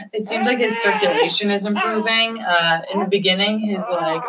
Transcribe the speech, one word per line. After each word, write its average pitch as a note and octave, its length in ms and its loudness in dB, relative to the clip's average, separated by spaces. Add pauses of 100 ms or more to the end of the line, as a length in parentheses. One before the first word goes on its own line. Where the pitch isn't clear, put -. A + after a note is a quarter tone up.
(140)
it G#3 120 -4
seems A3+ 220 -2
like B3 100 0
his A3 240 0
circulation G3+ 680 2
is G3+ 160 0
improving. A3+ 720 0
Uh, E3 400 2 (100)
in G3+ 100 -2
the F#3+ 60 -2
beginning, G3+ 520 0
his, G3+ 280 -4
like, E3 420 -2